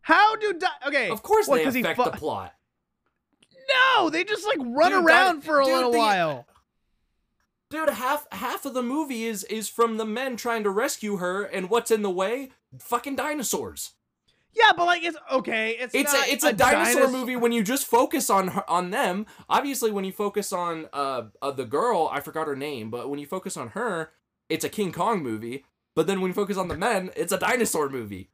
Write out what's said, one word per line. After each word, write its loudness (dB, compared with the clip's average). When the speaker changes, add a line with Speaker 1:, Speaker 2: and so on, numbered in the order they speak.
Speaker 1:
How 4
do -2
di-, -4
okay? 0
Speaker 2:
Of -4
course 4
Speaker 1:
What, 4
Speaker 2:
they 2
Speaker 1:
'cause 0
he 0
Speaker 2:
affect 0
Speaker 1:
fu- 2
Speaker 2:
the -2
plot. -6
Speaker 1:
No, 4
they 0
just, -4
like, 0
run 4
Speaker 2:
Dude, 4
Speaker 1:
around 8
Speaker 2:
di-, -20
Speaker 1:
for 4
a 4
Speaker 2:
dude, 4
Speaker 1:
little 4
Speaker 2:
the 4
Speaker 1:
while. 2
Speaker 2:
Dude, -2
half, -4
half -8
of -8
the -2
movie -4
is, -6
is -6
from 0
the -4
men -4
trying -4
to 2
rescue -2
her, -4
and -6
what's 0
in 2
the -2
way? -4
Fucking -6
dinosaurs. -6
Speaker 1:
Yeah, 6
but, 2
like, 2
it's -4
okay. -2
It's -6
Speaker 2:
It's 2
Speaker 1:
not 2
Speaker 2:
a, 0
it's 0
Speaker 1:
a 4
Speaker 2:
a 2
dinosaur 4
Speaker 1:
dinos- 2
Speaker 2:
movie -4
when 2
you 2
just -2
focus 2
on 4
her, -4
on 0
them. 0
Obviously, 0
when -4
you -6
focus -4
on, -4
uh, -2
uh, -2
the -6
girl, 0
I -4
forgot -6
her -4
name, -8
but -8
when -6
you -10
focus -8
on -8
her, -6
it's -4
a -4
King -4
Kong -2
movie. -8
But 4
then 0
when 0
you -4
focus -2
on -2
the -6
men, -2
it's -4
a -2
dinosaur 0
movie. -10